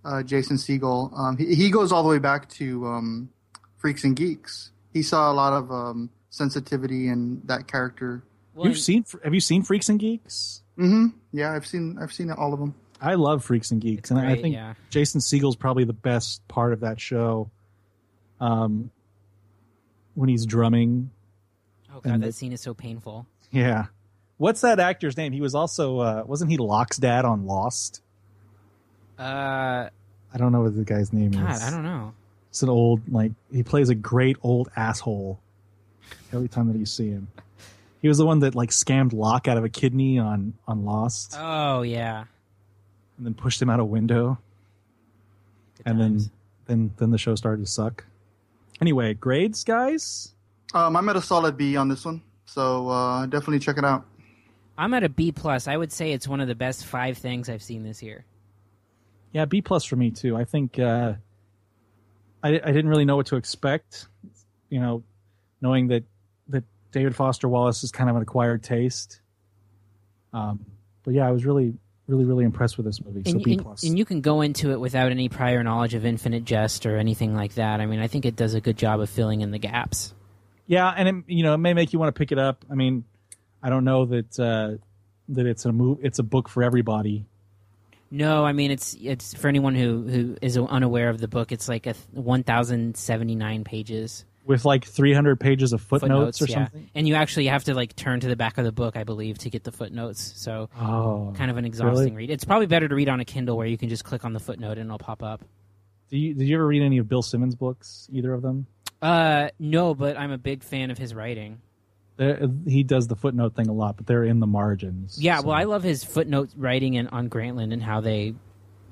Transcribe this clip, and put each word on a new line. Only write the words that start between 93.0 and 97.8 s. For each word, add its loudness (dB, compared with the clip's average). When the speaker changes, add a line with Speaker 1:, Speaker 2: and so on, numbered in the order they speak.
Speaker 2:
pages. -10
Speaker 3:
With, 4
like, 4
three 4
hundred 6
pages 4
of -2
footnotes 2
Speaker 2:
Footnotes, -2
Speaker 3:
or 0
Speaker 2:
yeah. 0
Speaker 3:
something? -12
Speaker 2:
And 2
you 4
actually 2
have 2
to, 0
like, -4